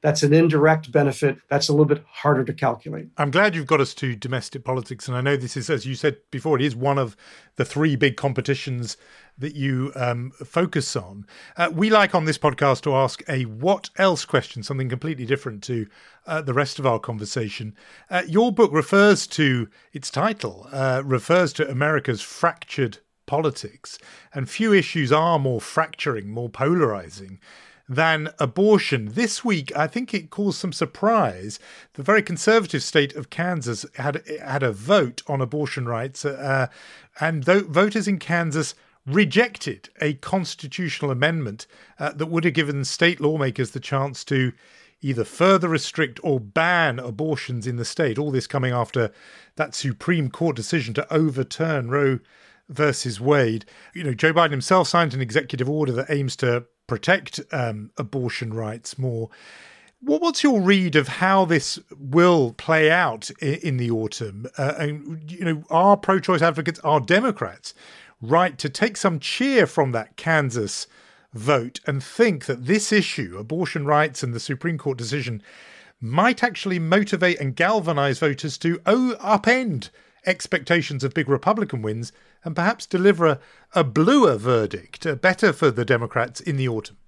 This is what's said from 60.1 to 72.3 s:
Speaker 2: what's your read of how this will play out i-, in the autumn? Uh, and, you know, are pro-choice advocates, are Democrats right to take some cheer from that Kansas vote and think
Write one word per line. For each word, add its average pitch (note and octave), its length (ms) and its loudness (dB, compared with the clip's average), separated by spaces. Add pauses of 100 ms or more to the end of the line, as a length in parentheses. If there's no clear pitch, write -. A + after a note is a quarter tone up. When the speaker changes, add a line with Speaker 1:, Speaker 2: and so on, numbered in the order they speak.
Speaker 2:
what's E4+ 200 -2
your B3 200 4
read F#3 340 4
of C3+ 120 4
how F#3+ 360 2
this D#3+ 340 0 (200)
will C#3+ 540 4
play D#3 380 4
out D3 400 0 (120)
i-, D3 200 -2
in C#3 140 -2
the A#2+ 140 -2
autumn? A2 560 -6 (100)
Uh, D3 220 -2
and, D3+ 520 -8
you F3+ 140 -8
know, D#3+ 240 -2
are G3 300 6
pro-choice F#3+ 420 2
advocates, D#3+ 400 0
are D3+ 200 4
Democrats F3 760 0 (460)
right D3+ 360 2
to C#3+ 140 -6
take G#3+ 260 -2
some E3+ 220 2
cheer B3 480 2
from C3 260 0
that A2 240 -6
Kansas B2+ 680 -2 (480)
vote B2 520 0
and C3+ 160 -2
think G#3 440 0